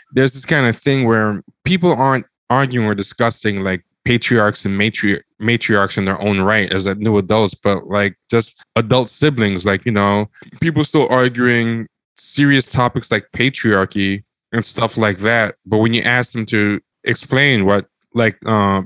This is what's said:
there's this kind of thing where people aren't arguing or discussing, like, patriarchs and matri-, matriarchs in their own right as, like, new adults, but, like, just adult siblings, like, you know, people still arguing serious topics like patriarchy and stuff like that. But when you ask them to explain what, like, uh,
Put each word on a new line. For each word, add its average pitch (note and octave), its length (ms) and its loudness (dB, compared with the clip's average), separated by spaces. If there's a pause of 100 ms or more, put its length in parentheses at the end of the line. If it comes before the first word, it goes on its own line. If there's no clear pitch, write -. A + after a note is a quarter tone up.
(120)
there's C3+ 200 2
this C3+ 140 -14
kind C#3+ 200 2
of A2+ 80 2
thing C3+ 300 0
where A2 400 0 (220)
people F3 260 2
aren't C3 320 2 (240)
arguing B2 380 0
or G#2 80 0
discussing, G2+ 680 -2
like, F#2 220 -4 (220)
patriarchs A2+ 580 0
and G2 140 -2
matri-, G#2 440 -2 (200)
matriarchs G#2+ 560 0
in F#2+ 80 -2
their F#2+ 160 -2
own G2+ 180 0
right G2+ 320 0
as, F#2+ 140 -2
like, G2 100 -2
new G#2 220 0
adults, G2+ 360 0
but, G2+ 340 -4
like, G2+ 280 -2 (140)
just - 340 -4 (100)
adult A#2 360 0
siblings, G#2+ 560 0
like, G2 180 0
you A#2+ 80 -2
know, G#2 380 0 (320)
people D#3 200 0
still D3 280 2
arguing A#2+ 760 2 (340)
serious C#3+ 460 2
topics - 460 -2
like G#2 200 -4
patriarchy G2+ 920 0 (260)
and A2+ 140 -2
stuff - 320 -4
like G#2 220 0
that. A2 360 0 (100)
But G#2+ 140 0
when A2+ 160 2
you A#2 80 0
ask B2 300 -2
them A2+ 140 -6
to G#2 340 -2 (240)
explain B2+ 600 0
what, G2 220 2 (260)
like, A2+ 320 0
uh, G2+ 420 0